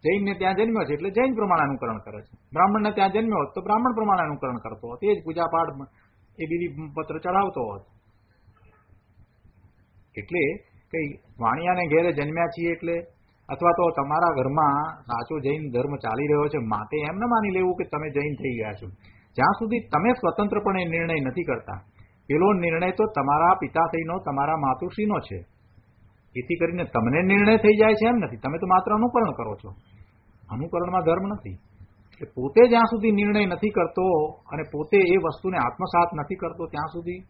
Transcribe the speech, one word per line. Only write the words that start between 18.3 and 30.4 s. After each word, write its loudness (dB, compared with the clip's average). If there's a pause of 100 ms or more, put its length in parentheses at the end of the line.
થઈ -6
ગયા -6
છો. -14 (480)
જ્યાં 2
સુધી -2
તમે 0
સ્વતંત્રપણે -2
નિર્ણય -2
નથી -4
કરતા, -6 (440)
પેલો 4
નિર્ણય 0
તો 0
તમારા 2
પિતાશ્રીનો, -2
તમારા -2
માતુશ્રીનો -2
છે. -10 (1000)
એથી -4
કરીને -2
તમને 0
નિર્ણય 6
થઈ 6
જાય 6
છે 2
એમ 4
નથી, -2
તમે -4
તો -4
માત્ર 4
અનુકરણ 2
કરો -6
છો. -18 (800)